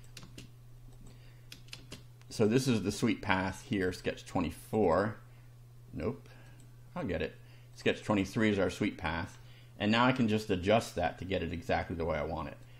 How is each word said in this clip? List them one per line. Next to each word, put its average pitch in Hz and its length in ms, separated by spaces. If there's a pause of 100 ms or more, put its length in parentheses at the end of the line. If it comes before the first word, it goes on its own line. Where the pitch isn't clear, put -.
(2250)
So - 180
this 131 200
is 113 160
the 98 80
sweep 110 300
path 95 480
here, 92 240
sketch - 320
twenty-four. 95 920 (760)
Nope, 92 340 (680)
I'll 175 100
get 87 160
it. - 140 (400)
Sketch - 280
twenty-three 107 480
is 98 80
our 90 100
sweep - 280
path. 82 400 (420)
And 107 120
now 120 140
I 127 60
can 123 160
just 107 220
adjust 101 460
that - 240
to 85 60
get 90 180
it 85 100
exactly 85 420
the 85 80
way 80 140
I 73 60
want 78 240
it. - 100 (220)